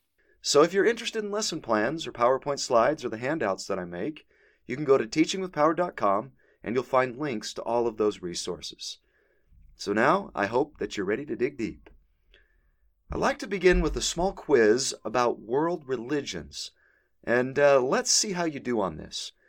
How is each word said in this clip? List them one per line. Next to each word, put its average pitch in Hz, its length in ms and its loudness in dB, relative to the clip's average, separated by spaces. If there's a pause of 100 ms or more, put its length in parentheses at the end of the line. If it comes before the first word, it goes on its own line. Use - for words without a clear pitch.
(400)
So - 220 4
if 170 100 4
you're 190 140 2
interested 226 380 -2
in 202 80 -8
lesson 208 280 -4
plans 117 460 0
or 120 60 -8
PowerPoint 131 480 0
slides 127 440 2
or 120 40 -6
the 110 100 -6
handouts 123 480 -2
that 95 140 -4
I 87 40 -6
make, 90 440 -8 (400)
you 127 80 -6
can 151 80 -6
go 135 120 6
to 117 120 -2
teaching 175 320 0
with 185 100 -6
power 156 240 2
dot 175 220 -2
com 107 340 0 (320)
and 113 140 -6
you'll 123 80 0
find 127 320 2
links 131 380 -6
to - 80 -10
all 117 260 0
of 110 80 -6
those 107 260 0
resources. - 760 -10 (760)
So - 180 -6
now, 147 400 2
I 101 140 0
hope 123 320 -2
that - 180 -6
you're 98 100 -4
ready 120 200 -2
to 120 80 -8
dig 117 240 -4
deep. 87 320 -8 (1200)
I'd - 80 -4
like 262 220 -2
to 254 80 -10
begin 180 320 4
with 156 160 0
a 120 40 -4
small 180 320 -2
quiz 127 640 4 (100)
about 117 360 0
world 151 480 -2
religions, 117 840 -6 (540)
and, 123 340 0
uh, 143 220 6
let's 185 320 0
see 208 220 0
how 175 100 -2
you 143 160 -4
do 117 200 -2
on 82 180 -2
this. - 340 -12 (160)